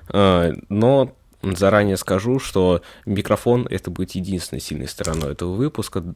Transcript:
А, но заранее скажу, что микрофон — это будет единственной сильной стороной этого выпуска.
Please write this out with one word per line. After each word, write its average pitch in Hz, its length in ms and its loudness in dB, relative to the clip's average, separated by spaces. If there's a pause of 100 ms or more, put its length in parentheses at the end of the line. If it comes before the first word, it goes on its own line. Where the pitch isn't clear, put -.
А, 92 420 4 (180)
но 127 440 2 (300)
заранее 98 540 2
скажу, 110 440 0
что 90 420 2 (220)
микрофон — 110 680 0
это 92 200 -6
будет 90 220 -6
единственной 90 460 -6
сильной 71 300 -8
стороной 80 440 -4
этого 87 200 -6
выпуска. 107 500 -4 (140)